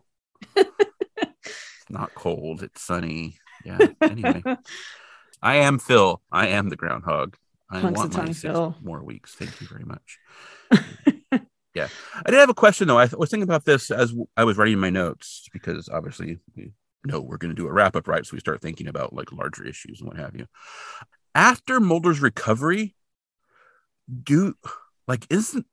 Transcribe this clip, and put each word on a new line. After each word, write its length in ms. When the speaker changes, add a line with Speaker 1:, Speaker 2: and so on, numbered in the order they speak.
Speaker 1:
<laughs> 0
Speaker 2:
it's 1300
not 260
cold. 480
It's 180
sunny. 560
Yeah. 140
Anyway, 420
Speaker 1:
<laughs> 480
Speaker 2:
I 160
am 220
Phil. 420
I 160
am 220
the 60
groundhog. 600
I 120
Speaker 1:
Punxsutawney 140
Speaker 2:
want 220
my 100
six 140
Speaker 1:
Phil. 400
Speaker 2:
more 220
weeks. 320
Thank 260
you 60
very 180
much. 340
Speaker 1:
<laughs> 760
Speaker 2:
Yeah. 120
I 60
did 100
have 100
a 40
question, 340
though. 120
I 80
th-, 100
was 140
thinking 180
about 160
this 240
as 220
w-, 160
I 60
was 140
writing 200
my 140
notes, 600
because 380
obviously 480
we 160
know 160
we're 180
gonna 180
do 120
a 60
wrap-up, 340
right? 160
So 120
we 60
start 200
thinking 260
about, 240
like, 200
larger 340
issues 340
and 80
what 120
have 160
you. 100
After 460
Mulder's 420
recovery, 720
do, 320
like, 240
isn't, 420